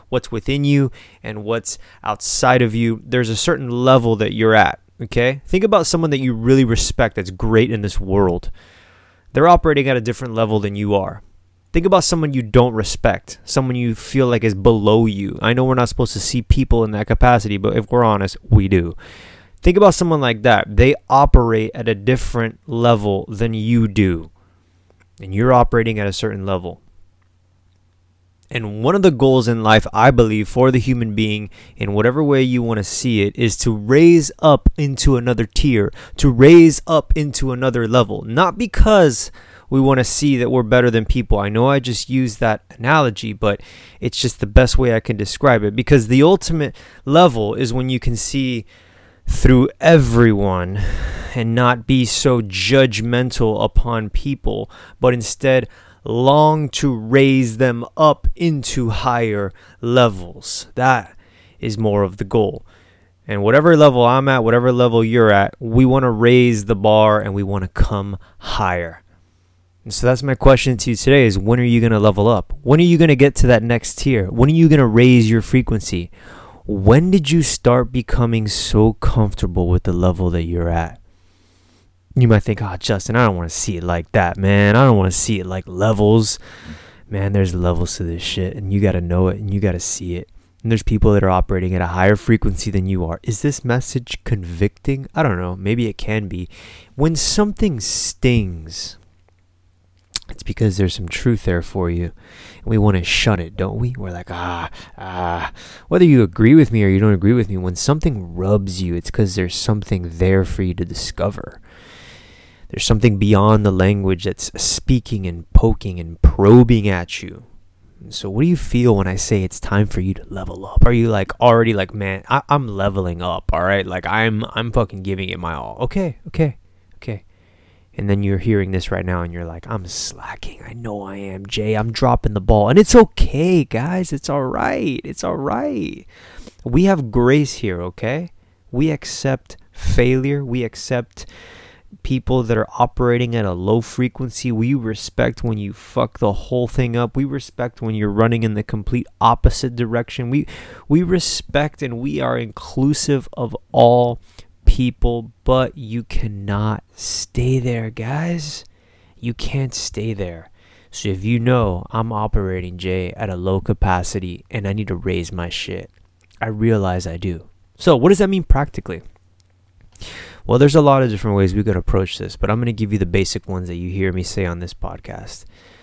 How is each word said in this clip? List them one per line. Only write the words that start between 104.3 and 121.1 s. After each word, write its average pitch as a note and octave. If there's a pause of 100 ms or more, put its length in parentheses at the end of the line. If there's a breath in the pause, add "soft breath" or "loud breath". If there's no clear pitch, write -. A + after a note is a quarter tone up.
"Ah, F2 (260 loud breath)
ah." F2+ (360 loud breath)
Whether F3+
you C3+
agree A2
with D#3
me A2
or G2+
you F#2+
don't G#2+
agree G2
with A#2
me, G2
when F2+
something B2+
rubs F#2+
you, F2
it's -
'cause G2
there's F2+
something G2
there F#2+
for G2
you F2+
to F2+
discover. - (1080 loud breath)
There's -
something A2
beyond G#2
the G2+
language F#2+
that's - (100)
speaking A2+
and E2+
poking G2
and E2
probing A2+
at F2+
you. - (640)
So G#2
what G#2
do E3
you F3
feel A#2+
when G2
I F#2
say G2+
it's -
time G#2
for -
you F#2+
to -
level F#2+
up? -
Are B2
you, A#2
like, G2+